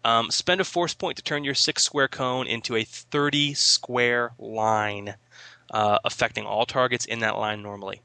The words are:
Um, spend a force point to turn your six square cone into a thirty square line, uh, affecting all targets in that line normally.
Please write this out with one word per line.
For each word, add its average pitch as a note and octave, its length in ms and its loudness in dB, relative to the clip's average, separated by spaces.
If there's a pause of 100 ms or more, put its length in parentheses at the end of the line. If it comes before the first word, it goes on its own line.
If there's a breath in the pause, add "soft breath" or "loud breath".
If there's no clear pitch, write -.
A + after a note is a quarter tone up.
Um, A#2 240 4
spend F3+ 320 0
a - 20 2
force F3 300 -2
point E3 240 -6
to - 60 -16
turn D3 200 -2
your C#3 120 -2
six - 280 2
square C#3 240 2
cone B2+ 380 -2
into A2+ 300 -4
a A2 80 2
thirty C#3+ 720 0
square A#2+ 800 2
line, G#2+ 800 0 (560 loud breath)
uh, G#2+ 340 4
affecting G#2+ 400 -2
all G#2 220 0
targets B2+ 380 0
in A#2 140 -6
that A2 180 0
line G#2+ 260 -4
normally. G2 420 -10